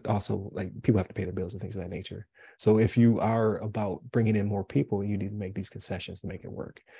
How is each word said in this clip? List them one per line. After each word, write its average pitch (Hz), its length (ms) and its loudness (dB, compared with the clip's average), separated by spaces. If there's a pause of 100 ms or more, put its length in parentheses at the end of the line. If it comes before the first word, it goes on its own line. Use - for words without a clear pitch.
also, 101 460 -2
like, 95 180 -6 (120)
people 113 160 6
have - 80 0
to - 80 -18
pay 101 80 -2
their 92 100 -6
bills 92 200 -4
and 95 80 -10
things 98 140 -8
of 95 60 -6
that 90 80 -8
nature. - 380 -10 (300)
So 107 200 6
if 110 200 4
you 117 220 8
are 110 380 2
about 104 540 -4
bringing 110 240 4
in 101 100 2
more 101 180 0
people, 107 400 0
you 104 140 -2
need 98 120 -4
to 104 60 -8
make 101 200 -6
these 95 160 -6
concessions - 500 -8
to - 60 -10
make - 160 -8
it - 80 -12
work. - 320 -12 (160)